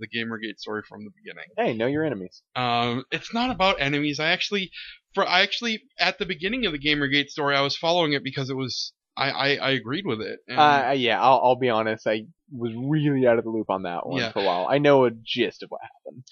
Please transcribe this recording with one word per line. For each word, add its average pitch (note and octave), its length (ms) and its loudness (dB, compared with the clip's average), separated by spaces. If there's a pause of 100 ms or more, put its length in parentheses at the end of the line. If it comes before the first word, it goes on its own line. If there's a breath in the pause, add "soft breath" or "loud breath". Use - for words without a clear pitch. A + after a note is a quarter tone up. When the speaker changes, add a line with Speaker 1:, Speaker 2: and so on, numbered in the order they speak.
Speaker 1:
the A2 80 -10
Gamergate A2+ 500 -8
story G#2+ 300 -8
from G#2 160 -16
the G#2 60 -16 (120)
beginning. E2 220 -18 (120)
Speaker 2:
Hey, G#3 220 0
know A2 80 0
your D3 180 0
enemies. G2+ 380 -6 (140)
Speaker 1:
Um, A#2+ 560 0
it's - 200 -8
not A#3+ 180 -2
about F#3+ 300 2
enemies. C#3+ 380 -2
I D#3 120 0
actually, F#3 420 -2 (420 loud breath)
for, G3 100 2
I F#3 180 4
actually, A3 380 -2 (200)
at F3+ 180 0
the G3 80 -4
beginning F#3+ 400 -4
of F3 60 0
the D3+ 80 -6
Gamergate C#3+ 480 0
story, C#3+ 260 0
I C#3 60 4
was C#3 160 0
following E3 380 2
it C3 100 -4
because C3+ 260 -6
it C3+ 60 -4
was, C3 360 -6 (240)
I, C3+ 140 -2
I, C#3 260 0
I C3 140 -2
agreed C3+ 360 -4
with A2 160 -2
it. G2+ 260 -8
And B2 100 -4
Speaker 2:
Uh, C#3+ 380 4
yeah, A2+ 240 2
I'll, B2 240 6
I'll B2 140 4
be B2+ 120 2
honest. A2 360 0
I A2 160 0 (340)
was A#2 180 -4
really C#3 520 2
out A#2 100 8
of A#2 80 0
the A2+ 60 -4
loop A2 180 -2
on F#2+ 140 0
that F2 240 -4
one F2+ 140 -2
Speaker 1:
Yeah. A2+ 120 -2
Speaker 2:
for - 60 -2
a G2+ 60 0
while. F2+ 260 0
I C#3 80 4
know C#3+ 260 6
a A#2+ 60 4
gist A2+ 520 -4
of F#2+ 80 -16
what - 120 -12
happened. - 500 -18